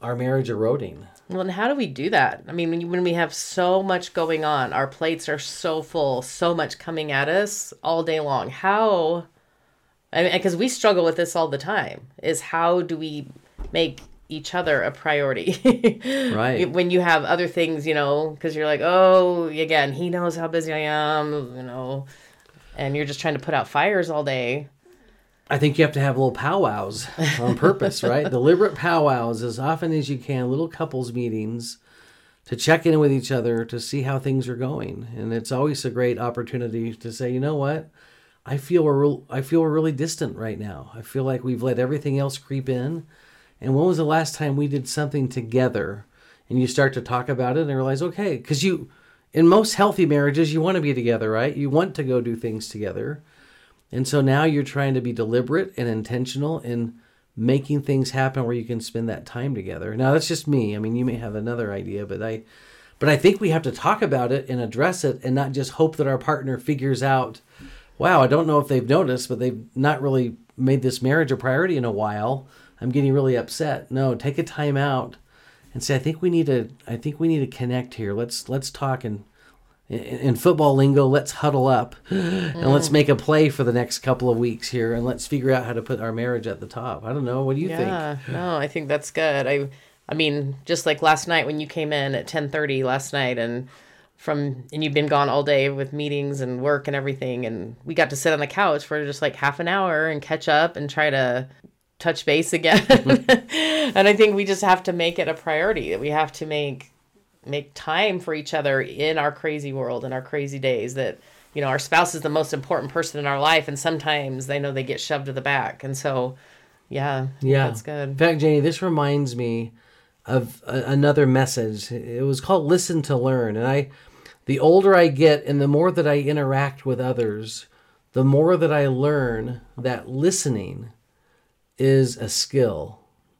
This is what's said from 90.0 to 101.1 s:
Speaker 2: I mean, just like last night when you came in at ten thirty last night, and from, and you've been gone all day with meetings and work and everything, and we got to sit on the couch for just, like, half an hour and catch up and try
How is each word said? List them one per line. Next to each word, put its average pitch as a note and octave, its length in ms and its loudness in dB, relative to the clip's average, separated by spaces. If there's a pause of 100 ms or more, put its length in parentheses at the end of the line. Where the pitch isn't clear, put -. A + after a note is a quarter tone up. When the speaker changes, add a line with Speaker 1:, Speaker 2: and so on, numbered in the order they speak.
Speaker 2:
I D3+ 60 -6
mean, D3 500 -2
just E3+ 220 -4
like D#3 160 0
last D#3 260 2
night D#3+ 180 2
when D3+ 140 -4
you D3+ 80 -6
came D#3 240 -4
in C#3 220 -2
at F#2 120 -6
ten D3 240 -4
thirty C#3 320 -2
last C3 300 -2
night, B2+ 260 -2
and A#2+ 300 -6 (480)
from, C#3+ 560 -4
and D3+ 100 -4
you've D3 120 -2
been D3+ 140 2
gone C#3+ 200 2
all C#3 160 2
day C#3 240 2
with C#3 240 -4
meetings C#3+ 480 -4
and B2+ 220 -6
work C#3+ 260 0
and C#3 80 -2
everything, C3+ 500 -4
and A2 380 -8
we D#3+ 100 -8
got D#3 160 4
to C#3+ 60 -6
sit D#3+ 160 0
on D3+ 80 0
the D3 60 -2
couch D#3 400 0
for D3+ 180 -4
just, C#3+ 160 -8
like, D3+ 160 -2
half C#3 240 -2
an E3+ 80 -2
hour F3 400 0
and D3+ 140 -4
catch D#3+ 260 -4
up D#3+ 260 4
and D3 140 -6
try D3+ 220 0